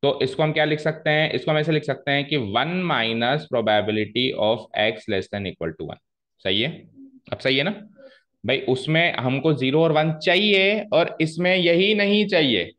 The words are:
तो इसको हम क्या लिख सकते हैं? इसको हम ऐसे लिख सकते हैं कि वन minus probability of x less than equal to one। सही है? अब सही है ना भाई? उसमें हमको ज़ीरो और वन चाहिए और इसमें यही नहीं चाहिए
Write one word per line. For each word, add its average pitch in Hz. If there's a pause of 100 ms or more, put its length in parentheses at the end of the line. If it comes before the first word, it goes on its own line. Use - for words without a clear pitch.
तो 143
इसको 131
हम 156
क्या 151
लिख 151
सकते 156
हैं? 151
इसको 131
हम 151
ऐसे 156
लिख 151
सकते 143
हैं 143
कि 151
वन 131 (120)
minus 117
probability 107 (200)
of 113 (180)
x 110
less 95
than 98
equal 80
to 76
one। - (420)
सही 98
है? 147 (640)
अब 123
सही 131
है 143
ना 196 (760)
भाई? 131 (100)
उसमें 156
हमको 135
ज़ीरो 135
और 165
वन 156 (120)
चाहिए 196 (120)
और 165
इसमें 165
यही 190
नहीं 202
चाहिए 135